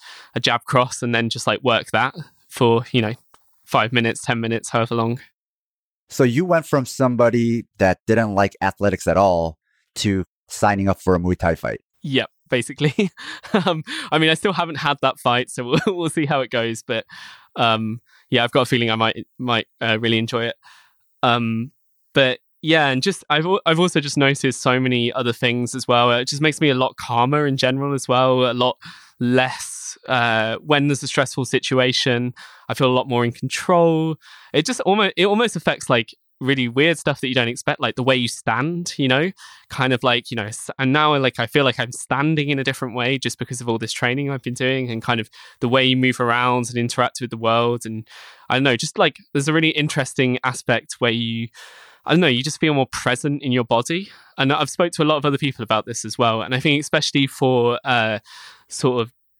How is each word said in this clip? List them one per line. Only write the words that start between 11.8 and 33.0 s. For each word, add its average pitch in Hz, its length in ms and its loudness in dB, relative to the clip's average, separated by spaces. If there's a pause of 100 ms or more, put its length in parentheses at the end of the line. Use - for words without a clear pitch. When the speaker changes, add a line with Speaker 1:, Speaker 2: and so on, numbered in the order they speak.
Speaker 1:
Yep, 131 280 -2 (200)
basically. 143 640 -2
<laughs> - 40 -20 (460)
Um, 160 180 -2 (280)
I 151 80 2
mean, 160 100 4
I 160 60 4
still 196 180 -2
haven't 165 220 -4
had 143 260 -2
that 135 180 0
fight, 123 300 0
so 131 140 -10
<laughs> 135 240 0
we'll, 190 100 -2
we'll 170 120 -2
see 151 180 -2
how 143 140 0
it 120 100 -6
goes. 117 320 -2
But, 113 220 -4 (500)
um, 110 440 0 (300)
yeah, 120 140 2
I've 120 80 -2
got 139 100 4
a 127 40 2
feeling 117 260 0
I 113 40 2
might, 113 320 -2 (120)
might, 120 280 -2 (140)
uh, 113 180 0
really 113 200 2
enjoy 117 260 -2
it. 117 100 -6 (680)
Um, 117 480 0 (420)
but 127 260 2 (220)
yeah, 156 280 2
and 131 120 0
just - 280 -2
I've 151 160 0
al-, 190 200 0
I've 165 140 2
also 175 200 2
just 143 180 -4
noticed 139 440 2
so 127 180 2
many 123 340 2
other 120 200 -2
things 120 400 -2
as 131 140 -8
well. 120 240 4
It 123 160 0
just 143 160 -4
makes 156 180 0
me 151 80 4
a 131 60 4
lot 127 220 0
calmer 135 500 0
in 135 100 0
general 135 360 0
as 135 140 -6
well, 127 440 4
a - 20 -4
lot 123 240 0 (420)
less, - 800 -2 (100)
uh, 113 500 0
when 147 300 0
there's 143 160 0
a 139 40 -8
stressful 131 380 -2
situation, 127 880 0 (360)
I 117 40 -6
feel 135 140 0
a 127 60 4
lot 127 140 0